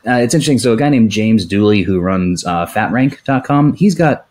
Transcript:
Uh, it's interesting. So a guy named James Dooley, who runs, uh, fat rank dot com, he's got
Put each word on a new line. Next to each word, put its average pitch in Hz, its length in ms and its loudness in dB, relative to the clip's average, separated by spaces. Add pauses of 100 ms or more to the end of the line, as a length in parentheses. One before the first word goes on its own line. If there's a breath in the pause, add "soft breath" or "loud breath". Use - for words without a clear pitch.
Uh, 123 60 0
it's 123 220 0
interesting. 147 240 0
So 120 140 0
a 110 40 2
guy 147 120 0
named 117 200 4
James 107 360 0
Dooley, 101 360 2
who 92 180 -2
runs, 90 460 -2
uh, 85 220 -4
fat - 240 -4
rank 131 340 -2
dot 131 180 -2
com, 143 300 0
he's 180 220 0
got 156 360 -2